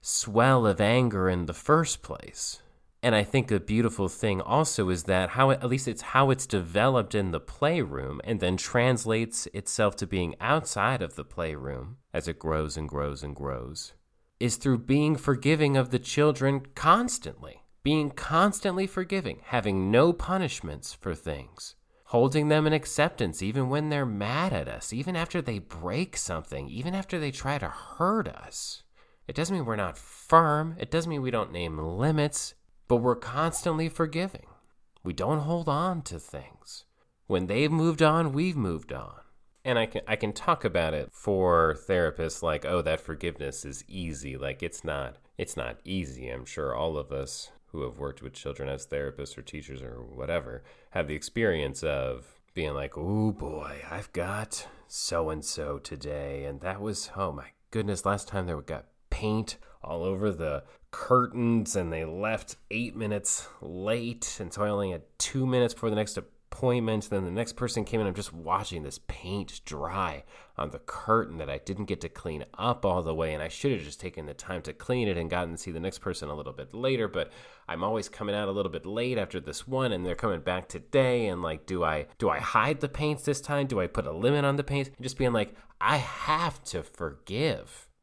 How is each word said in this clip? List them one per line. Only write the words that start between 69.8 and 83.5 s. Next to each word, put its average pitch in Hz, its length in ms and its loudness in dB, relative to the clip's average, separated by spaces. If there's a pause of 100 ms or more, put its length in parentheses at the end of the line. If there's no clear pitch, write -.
on 76 140 -4
the - 80 -10
curtain 110 640 0
that 73 100 -6
I 69 80 -4
didn't 98 280 -6
get 92 160 -2
to 82 80 -6
clean 78 360 -8 (140)
up 117 260 0
all 90 160 2
the 80 140 -2
way. 78 180 0
And 76 80 -6
I 80 60 -4
should 139 240 -2
have 98 100 -2
just 73 180 -14
taken 82 280 -10
the 71 80 -12
time 90 260 -8
to 76 100 -8
clean 123 360 -2
it 92 100 0
and 82 140 -2
gotten 87 220 -2
to 82 40 -8
see - 140 -10
the 80 80 -8
next 92 180 -4
person 82 320 -6
a 76 60 -8
little 69 180 -10
bit 67 220 -14
later. 120 320 0
But 87 240 -4 (360)
I'm 82 160 -4
always 107 240 -2
coming 104 280 -4
out 104 140 0
a - 20 0
little 98 200 0
bit 80 140 -6
late 117 320 -2
after 95 220 -2
this - 280 -8
one, 131 240 0
and 90 140 -2
they're 87 80 -2
coming 87 280 -2
back 90 280 -2
today. 123 560 2
And, 90 160 -2
like, 80 240 -4
do 90 180 0
I, 78 220 0 (140)
do 117 100 2
I 76 80 2
hide 120 440 2
the 147 60 0
paints 147 360 -2
this 143 180 0
time? 143 240 0